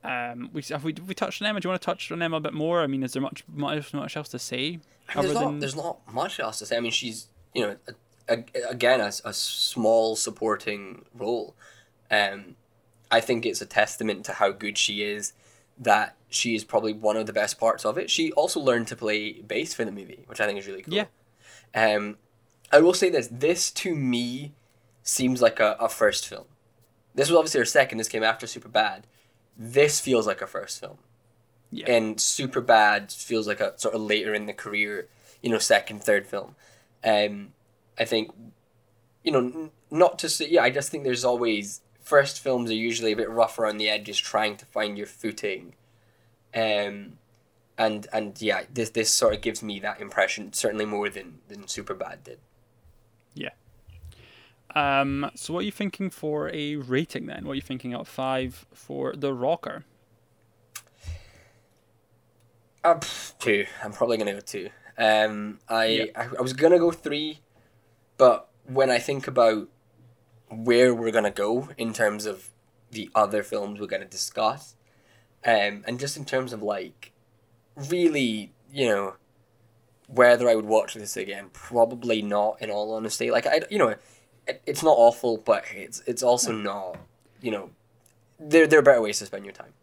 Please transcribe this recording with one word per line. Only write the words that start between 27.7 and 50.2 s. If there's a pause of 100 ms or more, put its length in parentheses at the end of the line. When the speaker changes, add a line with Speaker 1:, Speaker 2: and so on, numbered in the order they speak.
Speaker 2:
This
came
after
Superbad. (520)
This
feels
like
a
first
film. (760)
Speaker 1:
Yeah.
Speaker 2:
And
Superbad
feels
like
a
sort
of
later
in
the
career, (340)
you
know,
second,
third
film. (500)
Um, (460)
I
think, (920)
you
know,
n-, (200)
not
to
say,
yeah,
I
just
think
there's
always, (180)
first
films
are
usually
a
bit
rough
around
the
edges
trying
to
find
your
footing. (800)
Um, (580)
and,
and
yeah, (100)
this,
this
sort
of
gives
me
that
impression,